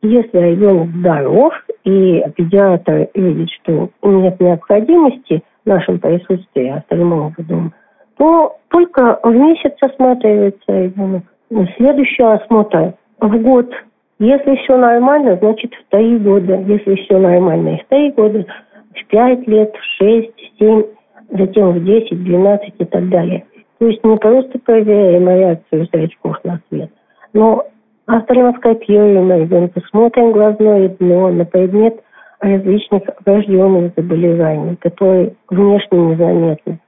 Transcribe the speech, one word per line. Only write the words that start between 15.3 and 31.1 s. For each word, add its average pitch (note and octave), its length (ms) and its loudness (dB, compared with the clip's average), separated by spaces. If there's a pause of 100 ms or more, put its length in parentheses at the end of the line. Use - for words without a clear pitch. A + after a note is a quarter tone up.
значит, G#3+ 360 -2
в - 160 -20
три A3+ 280 2
года. G3 380 0 (120)
Если G#3 280 0
все F#3+ 240 -2
нормально, F3 560 0
и D#3 60 -10
в - 60 -20
три C#4+ 240 0
года, G#3+ 340 -2 (480)
в - 140 -18
пять B3 400 0
лет, G#3+ 260 0
в - 100 -18 (140)
шесть, A3+ 380 0
в - 240 -20
семь, G#3+ 240 2 (480)
затем F#3+ 400 0
в F3 140 -2
десять, G3+ 400 0
двенадцать G3 520 0
и F3+ 60 -6
так F3 240 -4
далее. F3 380 -2 (340)
То A#3 80 0
есть A3 160 -4
не A3 140 2
просто B3+ 420 0
проверяем G3+ 680 2
реакцию F3 640 -2
зрачков D#3+ 500 -6
на F3 160 -8 (100)
свет, D#3+ 200 -10 (440)
но A3 300 2 (420)
офтальмоскопируем A3+ 1300 0
ребенка, F3 580 0
смотрим A#3 420 2
глазное G#3 580 2
дно F#3 400 0